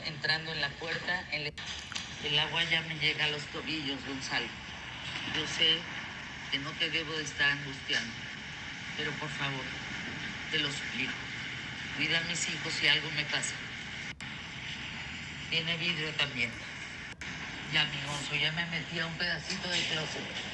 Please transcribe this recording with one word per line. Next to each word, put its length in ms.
entrando 460
en 80
la 180
puerta. 540
En 120
la... 60
El 140
agua 320
ya 120
me 160
llega 280
a 20
los 140
tobillos, 460
Gonzalo. 380
Yo 100
sé 300
que 80
no 140
te 180
debo 220
de 100
estar 280
angustiando, 600
pero 240
por 80
favor, 340
te 80
lo 140
suplico. 400
Cuida 220
a 60
mis 240
hijos 240
si 160
algo 260
me 120
pasa. 280
Tiene 260
vidrio 320
también. 320
Ya, 120
mi 220
Gonzo, 280
ya 180
me 140
metí 320
a 80
un 80
pedacito 540
de 100
closet. 440